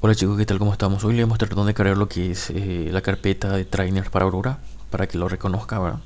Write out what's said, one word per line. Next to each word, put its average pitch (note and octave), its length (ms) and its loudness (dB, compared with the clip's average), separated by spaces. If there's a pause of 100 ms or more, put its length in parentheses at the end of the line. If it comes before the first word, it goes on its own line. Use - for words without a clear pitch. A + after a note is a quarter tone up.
Hola A2 140 6
chicos, G#2 220 2
¿qué G#2+ 80 2
tal? G2 140 0
¿Cómo G#2 120 2
estamos? G2 320 0
Hoy G#2+ 80 2
les A#2+ 60 2
voy A#2 60 4
a A#2 40 4
mostrar A2 260 2
dónde G2+ 200 2
cargar G2 240 4
lo G2+ 100 2
que F2+ 240 -4
es, F2+ 200 -6
eh, F2 380 -4
la F#2 120 0
carpeta G2 500 -2
de F#2+ 140 0
trainers F#2+ 440 0
para F#2 140 2
Aurora, F#2+ 360 0 (300)
para F#2+ 180 -2
que - 100 -6
lo F2 100 -2
reconozca, F#2+ 500 -4
¿verdad? F#2 280 -4